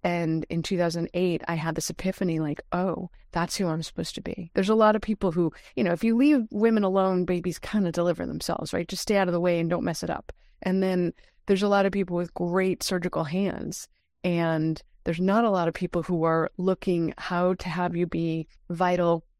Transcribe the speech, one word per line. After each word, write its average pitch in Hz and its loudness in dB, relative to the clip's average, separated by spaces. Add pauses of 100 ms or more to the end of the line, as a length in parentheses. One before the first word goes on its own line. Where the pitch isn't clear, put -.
And 170 0
in 170 -4
two 185 -2
thousand 170 0
eight, 175 0
I 170 -4
had 160 -4
this 165 -6
epiphany, 175 -2
like, 151 -4 (120)
"Oh, 180 -4 (220)
that's 170 -2
who 190 -2
I'm 160 -2
supposed - -8
to - -10
be." - -10
There's 190 2
a 220 4
lot 214 6
of 214 -2
people 196 -2
who, 165 0 (240)
you - 2
know, 175 2
if 170 -2
you 226 2
leave 269 6
women 214 4
alone, 190 2
babies 175 -2
kinda 190 -2
deliver 170 0
themselves, - -6
right? 170 -2
Just 190 -8
stay 208 0
out 190 4
of 175 0
the 170 0
way 175 2
and 165 0
don't 170 0
mess 170 -4
it 160 -6
up. - -8 (300)
And 190 2
then 180 0 (340)
there's 196 2
a 208 2
lot 202 4
of 190 0
people 180 -2
with 175 -4
great 180 0
surgical 175 -2
hands, - -4 (360)
and 160 0 (220)
there's 170 -2
not 196 4
a 220 2
lot 180 2
of 165 -4
people 175 -4
who 165 0
are 165 2
looking 180 0
how 180 0
to 180 -8
have 175 -2
you 175 0
be 165 -2 (220)
vital 175 2 (160)